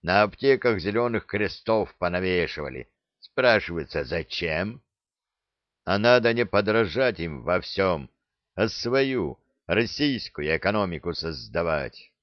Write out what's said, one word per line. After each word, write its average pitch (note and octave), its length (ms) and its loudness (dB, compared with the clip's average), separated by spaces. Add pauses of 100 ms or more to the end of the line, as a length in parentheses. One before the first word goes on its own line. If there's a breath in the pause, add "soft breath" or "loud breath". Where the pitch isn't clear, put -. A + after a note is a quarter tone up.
на G2 200 4
аптеках A#2+ 580 2
зеленых A2+ 460 -2
крестов G#2 680 -2
понавешивали. F2 920 -2 (320)
Спрашивается, F2 840 0
зачем? E2+ 760 -4 (1000)
А F#2+ 140 0
надо A#2 360 6
не A#2 100 2
подражать G#2 760 0
им D2+ 220 -6
во F2 180 0
всем, F2 500 -2 (440)
а G#2+ 140 0
свою B2 680 -2 (280)
российскую G#2 920 -2
экономику F2 580 -2
создавать. D#2 960 -4 (100)